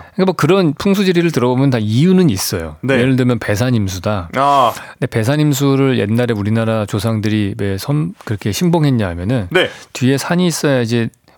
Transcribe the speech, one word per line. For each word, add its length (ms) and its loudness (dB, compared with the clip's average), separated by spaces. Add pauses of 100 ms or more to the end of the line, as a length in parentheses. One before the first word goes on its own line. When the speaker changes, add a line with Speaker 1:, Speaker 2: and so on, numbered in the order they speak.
(140)
Speaker 1:
그러니까 120 -2
뭐 100 0
그런 380 2
풍수지리를 580 0
들어보면 380 2
다 100 0
이유는 500 4
있어요. 520 -4
Speaker 2:
네. 180 0
Speaker 1:
예를 160 2
들면 240 0
배산임수다. 960 -2
Speaker 2:
아. 380 2 (260)
Speaker 1:
근데 80 -2
배산임수를 880 2
옛날에 380 0
우리나라 500 0
조상들이 720 -2
왜 200 -4
섬-, 360 -4 (120)
그렇게 260 -4
신봉했냐 580 0
하면은 400 -4
Speaker 2:
네. 200 0 (240)
Speaker 1:
뒤에 240 2
산이 280 0
있어야지 640 0 (280)